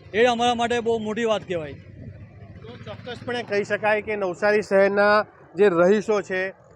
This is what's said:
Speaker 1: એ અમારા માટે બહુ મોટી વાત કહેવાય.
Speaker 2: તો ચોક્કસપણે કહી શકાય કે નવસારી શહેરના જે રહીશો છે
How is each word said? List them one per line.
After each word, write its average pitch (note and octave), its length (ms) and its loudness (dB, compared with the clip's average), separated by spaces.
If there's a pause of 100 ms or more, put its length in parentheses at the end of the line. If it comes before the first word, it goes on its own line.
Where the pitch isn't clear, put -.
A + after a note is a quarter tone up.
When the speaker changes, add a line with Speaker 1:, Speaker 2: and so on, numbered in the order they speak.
(140)
Speaker 1:
એ A3 120 4
અમારા A#3+ 300 2
માટે A#3+ 240 -2
બહુ A3+ 200 -2
મોટી G#3+ 260 -4
વાત G#3 160 0
કહેવાય. D3+ 320 -8
Speaker 2:
તો - 1120 -20
ચોક્કસપણે A#3+ 580 -10
કહી G3+ 200 -2
શકાય G#3 380 -2
કે G#3+ 140 -6
નવસારી G#3 460 0
શહેરના G3+ 640 4 (300)
જે G3 140 6
રહીશો F#3+ 520 4
છે F#3+ 320 -6 (220)